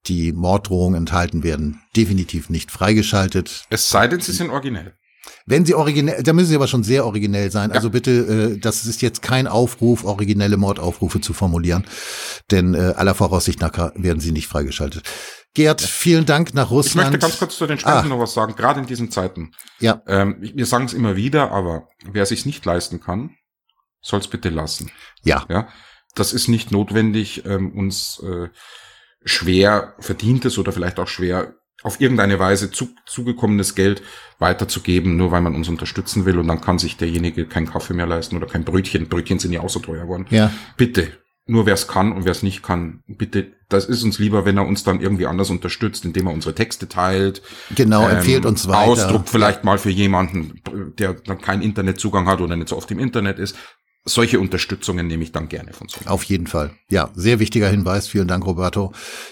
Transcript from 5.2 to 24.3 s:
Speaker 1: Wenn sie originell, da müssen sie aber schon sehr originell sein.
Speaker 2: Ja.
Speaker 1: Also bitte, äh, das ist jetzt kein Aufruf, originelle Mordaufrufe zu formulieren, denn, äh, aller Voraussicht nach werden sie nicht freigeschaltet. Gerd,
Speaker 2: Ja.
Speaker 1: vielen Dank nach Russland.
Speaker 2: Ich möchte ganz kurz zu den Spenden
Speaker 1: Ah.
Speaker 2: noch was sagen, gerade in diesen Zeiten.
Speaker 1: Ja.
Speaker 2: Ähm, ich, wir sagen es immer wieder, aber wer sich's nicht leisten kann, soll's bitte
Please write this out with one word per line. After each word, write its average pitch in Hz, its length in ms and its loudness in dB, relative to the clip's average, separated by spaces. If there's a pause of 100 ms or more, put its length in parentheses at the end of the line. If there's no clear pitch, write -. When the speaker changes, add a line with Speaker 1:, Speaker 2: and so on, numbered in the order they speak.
Speaker 1:
Wenn 160 200 4
sie 160 100 6
originell, 147 480 2
da 156 80 4
müssen 170 160 6
sie 156 80 4
aber 139 140 4
schon 120 140 2
sehr 127 220 4
originell 101 460 0
sein. 104 200 0
Speaker 2:
Ja. - 40 2
Speaker 1:
Also 117 140 2
bitte, 117 640 2
äh, - 40 -6
das 110 260 -2
ist 117 160 -6
jetzt - 200 -2
kein 131 240 0
Aufruf, 117 600 2
originelle 101 500 2
Mordaufrufe 95 640 0
zu - 140 -4
formulieren, 85 500 2 (680)
denn, 90 260 4
äh, 90 200 2
aller 92 180 2
Voraussicht 90 460 0
nach 85 360 -2
werden 87 260 0
sie 80 100 -2
nicht 78 160 -4
freigeschaltet. 71 560 -4 (500)
Gerd, 151 280 4
Speaker 2:
Ja. - 60 -4
Speaker 1:
vielen 165 380 4
Dank 156 280 2
nach 123 180 0
Russland. 143 360 2
Speaker 2:
Ich 139 40 2
möchte 135 160 2
ganz - 120 -2
kurz - 180 -4
zu 160 100 -2
den 147 100 -2
Spenden 147 220 2
Speaker 1:
Ah. - 40 2 (120)
Speaker 2:
noch 120 40 -2
was 113 140 -2
sagen, 110 220 -2
gerade 139 240 2
in 131 60 -6
diesen 120 260 -6
Zeiten. 90 400 -6 (300)
Speaker 1:
Ja. 113 260 2
Speaker 2:
Ähm, 98 340 2
ich, 107 140 -12
wir 127 100 -2
sagen 127 200 0
es 120 80 -6
immer 107 240 0
wieder, 135 340 0
aber 87 360 -4 (220)
wer 98 160 0
sich's - 200 -2
nicht 143 180 -8
leisten 87 380 -2
kann, 107 300 -6 (680)
soll's - 280 -4
bitte - 200 -6